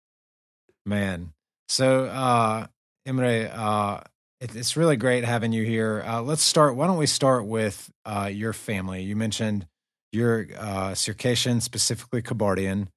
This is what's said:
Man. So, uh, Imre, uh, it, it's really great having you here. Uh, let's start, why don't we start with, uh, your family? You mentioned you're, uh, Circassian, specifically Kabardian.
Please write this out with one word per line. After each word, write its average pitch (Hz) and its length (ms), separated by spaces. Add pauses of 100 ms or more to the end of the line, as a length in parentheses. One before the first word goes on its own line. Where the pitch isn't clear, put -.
(840)
Man. 95 480 (360)
So, 131 380
uh, 113 600 (400)
Imre, 123 460
uh, 104 480 (400)
it, 117 140
it's 117 220
really 156 200
great 123 280
having 117 280
you 110 120
here. 110 420
Uh, 117 160
let's 151 200
start, 143 340
why 151 100
don't 185 120
we 147 80
start 127 400
with, 110 440 (140)
uh, 101 280
your 107 200
family? 92 500
You 101 140
mentioned 107 500 (460)
you're, 113 440
uh, 98 380
Circassian, 120 640
specifically - 640
Kabardian. 98 760